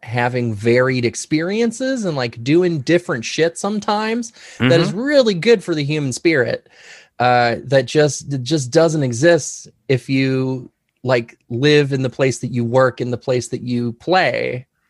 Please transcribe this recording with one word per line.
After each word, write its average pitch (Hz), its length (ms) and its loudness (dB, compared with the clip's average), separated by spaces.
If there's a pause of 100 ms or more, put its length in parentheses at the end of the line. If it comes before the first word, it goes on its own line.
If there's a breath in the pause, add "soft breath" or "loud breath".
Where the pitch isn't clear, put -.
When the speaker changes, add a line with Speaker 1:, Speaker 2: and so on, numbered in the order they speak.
Speaker 1:
having 120 500 -2
varied 120 520 2
experiences 226 1000 -2
and, 160 120 -4
like, 117 260 -6
doing 165 380 2
different 156 440 -2
shit 170 320 -2
sometimes 214 760 -4 (260 loud breath)
that 127 220 4
is 165 100 0
Speaker 2:
Mm-hmm. 175 100 -8
Speaker 1:
really 262 340 2
good 196 300 2
for 175 100 -4
the 151 100 -2
human 143 280 -2
spirit, 135 560 0 (520 loud breath)
uh, 120 440 4
that 131 220 2
just, 151 440 0
that 135 120 -4
just 127 300 -2
doesn't 160 320 4
exist 127 640 0 (200)
if 131 200 0
you, 131 640 -2 (340)
like, - 340 0 (100)
live 143 440 2
in 131 100 -2
the 127 80 -2
place 139 300 -2
that 127 80 -6
you 120 160 -4
work, 127 360 2
in 123 120 -4
the 117 40 -4
place 123 320 -4
that 120 140 -8
you 120 320 -4
play. 127 720 -2 (240)